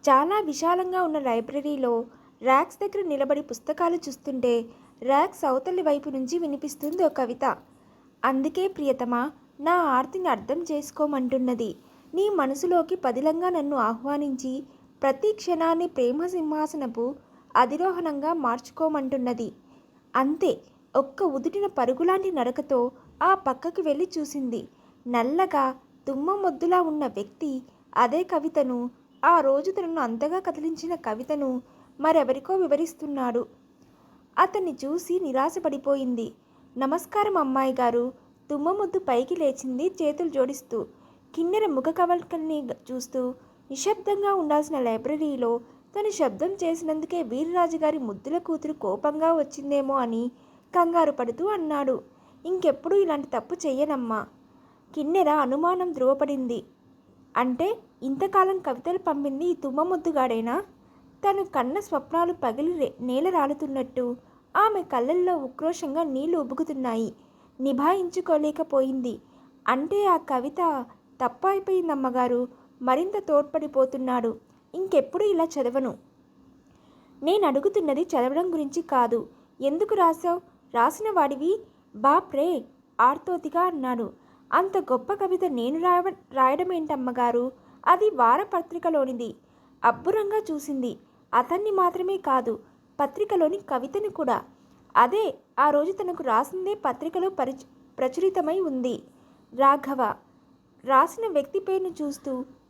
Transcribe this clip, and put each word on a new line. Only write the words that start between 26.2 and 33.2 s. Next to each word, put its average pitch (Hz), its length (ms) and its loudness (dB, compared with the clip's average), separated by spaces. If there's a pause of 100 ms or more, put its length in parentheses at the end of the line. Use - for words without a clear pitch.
మొద్దులా 359 460 2
ఉన్న 254 260 -2
వ్యక్తి 262 540 -6 (340)
అదే 254 280 2
కవితను, 277 680 -2 (360)
ఆ 339 140 8
రోజు 285 320 2
తనను 330 300 -4
అంతగా 269 380 -2
కదిలించిన 330 560 -4
కవితను 254 680 -4 (380)
మరెవరికో 285 560 2
వివరిస్తున్నాడు. 285 920 0 (920)